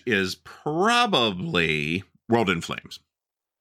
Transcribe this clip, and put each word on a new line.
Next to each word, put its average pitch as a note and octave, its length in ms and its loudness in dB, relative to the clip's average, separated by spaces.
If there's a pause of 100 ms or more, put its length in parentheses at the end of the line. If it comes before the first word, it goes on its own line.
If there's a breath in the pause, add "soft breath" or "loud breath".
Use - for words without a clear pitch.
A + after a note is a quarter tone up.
is F#2+ 260 2
probably A#2 1700 0 (240)
World A2+ 220 2
in E2+ 120 0
Flames. - 380 -12 (600)